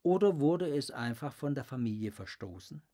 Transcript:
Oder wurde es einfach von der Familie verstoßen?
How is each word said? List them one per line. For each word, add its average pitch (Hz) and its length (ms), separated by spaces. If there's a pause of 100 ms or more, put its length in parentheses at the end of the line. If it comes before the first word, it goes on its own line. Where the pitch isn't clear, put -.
Oder 185 380
wurde 160 340
es 143 160
einfach 120 440
von 143 220
der 131 100
Familie 107 480
verstoßen? 95 680 (120)